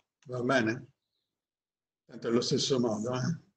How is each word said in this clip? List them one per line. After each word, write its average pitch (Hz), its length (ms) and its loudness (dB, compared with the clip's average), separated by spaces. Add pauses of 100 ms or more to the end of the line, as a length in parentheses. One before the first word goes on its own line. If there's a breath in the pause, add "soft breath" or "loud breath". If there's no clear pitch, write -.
(280)
va 123 160 -4
bene? 123 440 0 (1160)
Tanto 123 240 -10
è 117 40 0
lo 120 100 4
stesso 135 360 0
modo, 120 380 0
eh? 127 240 -2 (180)